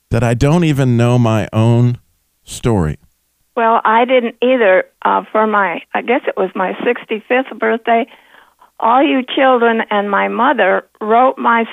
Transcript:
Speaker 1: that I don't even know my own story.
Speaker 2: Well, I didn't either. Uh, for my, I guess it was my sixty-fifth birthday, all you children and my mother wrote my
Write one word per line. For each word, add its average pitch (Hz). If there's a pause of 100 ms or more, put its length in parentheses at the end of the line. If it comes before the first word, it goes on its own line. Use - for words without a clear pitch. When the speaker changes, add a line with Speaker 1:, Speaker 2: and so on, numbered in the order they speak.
Speaker 1:
that 113
I 120
don't 143
even 135
know 120
my 110
own 120 (440)
story. 90 (580)
Speaker 2:
Well, 226
I 226
didn't 240
either. 233 (180)
Uh, 196
for 214
my, 202 (140)
I -
guess 233
it -
was 190
my 196 (100)
sixty-fifth 240
birthday, 226 (720)
all 240
you 277 (140)
children 233 (100)
and 202
my 196
mother 202 (120)
wrote 233
my 233